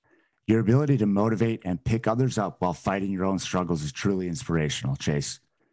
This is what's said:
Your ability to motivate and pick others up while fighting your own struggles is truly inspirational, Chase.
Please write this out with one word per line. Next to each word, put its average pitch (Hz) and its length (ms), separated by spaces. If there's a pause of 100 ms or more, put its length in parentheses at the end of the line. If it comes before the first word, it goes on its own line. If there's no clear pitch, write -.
(500)
Your 110 120
ability 135 360
to 107 80
motivate 107 580
and 90 200
pick 117 240
others 120 320
up 95 200
while 90 140
fighting 98 380
your 92 120
own 95 140
struggles 87 460
is 73 80
truly 95 360
inspirational, 76 680
Chase. - 460 (320)